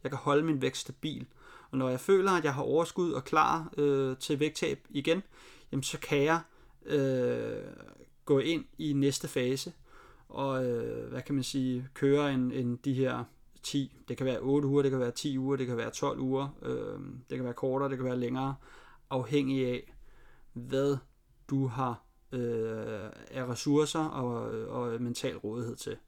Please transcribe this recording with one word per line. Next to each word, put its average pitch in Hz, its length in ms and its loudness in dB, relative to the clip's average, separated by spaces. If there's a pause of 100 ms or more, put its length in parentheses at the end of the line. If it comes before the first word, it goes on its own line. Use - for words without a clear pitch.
Jeg 139 80 -4
kan 139 60 -4
holde 147 260 4
min 151 180 2
vægt 131 160 0
stabil. - 500 -8 (440)
Og 135 60 -2
når 131 120 2
jeg 127 100 0
føler, 196 320 6
at 170 120 4
jeg 143 100 2
har 135 80 -2
overskud 160 500 2
og 135 120 -2
klar, 156 540 2
øh, 135 400 2
til 143 220 -2
vægttab 147 500 -2
igen, 160 340 0 (480)
jamen, 135 120 -2
så - 160 -6
kan 143 240 2
jeg, 160 180 4 (440)
øh, 123 760 0 (640)
gå 139 140 6
ind 156 260 0 (120)
i 151 160 0
næste 139 340 2
fase 135 460 -2 (560)
og, 131 360 -2
øh, 117 440 -4
hvad 127 120 -6
kan 143 140 -2
man 131 80 2
sige, 127 500 -2
køre 143 400 4
en, 127 180 2
en, 123 240 0
de 135 180 -2
her 123 300 0 (400)
ti, 139 340 -2 (100)
det 123 100 -6
kan 135 80 -2
være 123 140 0
otte 139 280 2
uger, 143 140 4
det 135 100 4
kan 131 80 0
være 120 120 0
ti 135 260 -4
uger, 131 200 0
det 127 100 -2
kan 123 100 -2
være 117 140 -2
tolv - 280 -2
uger, 135 280 0 (140)
øh, 107 380 -6 (300)
det 135 80 -4
kan 127 60 -4
være 120 100 -4
kortere, 135 360 0
det 135 80 -2
kan 127 80 -4
være 127 120 0
længere, 131 380 -2 (540)
afhængig 131 560 2
af, - 280 -4 (600)
hvad 135 440 0 (520)
du 135 180 2
har, 120 400 -4 (240)
øh, 113 760 -4 (220)
af 131 160 -4
ressourcer 147 520 2
og, 131 340 -2 (340)
og 120 340 -4
mental 120 360 -4
rådighed 117 380 -6
til. - 220 -8 (100)